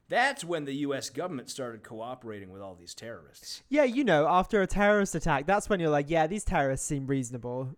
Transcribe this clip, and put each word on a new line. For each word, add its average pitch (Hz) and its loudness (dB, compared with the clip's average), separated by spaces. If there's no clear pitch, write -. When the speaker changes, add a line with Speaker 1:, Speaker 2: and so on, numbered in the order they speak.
Speaker 1:
that's 247 0
when 165 -4
the 139 -6
U 143 -2
S 127 -6
government 151 -6
started 117 -10
cooperating 110 -12
with 98 -16
all 95 -12
these 87 -18
terrorists. - -14
Speaker 2:
Yeah, 285 4
you 262 0
know, 160 6
after 185 4
a 185 2
terrorist 202 4
attack, 147 0
that's 202 2
when 196 2
you're 165 2
like, 147 2
"Yeah, 160 6
these 196 -4
terrorists 139 0
seem 139 -2
reasonable." 127 -4